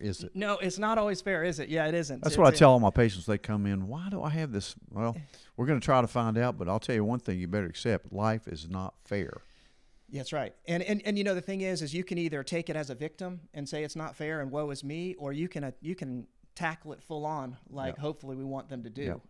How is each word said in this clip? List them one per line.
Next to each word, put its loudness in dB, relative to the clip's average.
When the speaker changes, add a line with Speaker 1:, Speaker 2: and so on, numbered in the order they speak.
Speaker 1:
is -6
it? -12
Speaker 2:
No, -2
it's -4
not 2
always 0
fair, 0
is -2
it? -6
Yeah, 0
it 0
isn't. -2
Speaker 1:
That's 2
Speaker 2:
It's 4
Speaker 1:
what 12
I 0
Speaker 2:
a 0
Speaker 1:
tell 12
all 8
my 8
patients. 2
They 2
come -2
in, 0
"Why -8
do -6
I -2
have -2
this?" -4
Well, -2
we're 0
gonna 4
try 6
to 2
find 0
out, 2
but -2
I'll 2
tell 0
you 4
one 0
thing -2
you -2
better 0
accept. -2
Life -2
is -10
not -6
fair. -6
Speaker 2:
That's -8
right. -4
And, -2
and, 0
and, 0
you 0
know, 0
the -2
thing -6
is, -2
is -6
you -2
can -4
either -2
take -4
it -4
as -6
a -8
victim -10
and -8
say, -4
"It's -10
not -10
fair -4
and -4
woe -4
is -8
me," -6
or -8
you -2
can, -8
uh, -6
you -6
can -8
tackle -6
it -14
full -8
on, -6
like -6
Speaker 1:
Yeah. -14
Speaker 2:
hopefully -6
we -8
want -8
them -10
to -12
do, -10
Speaker 1:
Yeah. -4